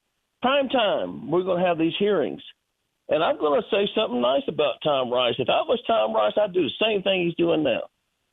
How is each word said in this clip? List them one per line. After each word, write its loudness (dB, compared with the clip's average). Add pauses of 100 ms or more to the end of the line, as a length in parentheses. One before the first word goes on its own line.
(420)
prime 2
time. -2
We're 2
gonna 0
have 0
these 0
hearings. 0 (680)
And 2
I'm 0
gonna 2
say 2
something -2
nice 2
about -2
Tom 0
Rice. 2
If -2
I 2
was -2
Tom 0
Rice, 0
I'd 0
do 0
the -4
same 0
thing 0
he's -2
doing 0
now. 0 (480)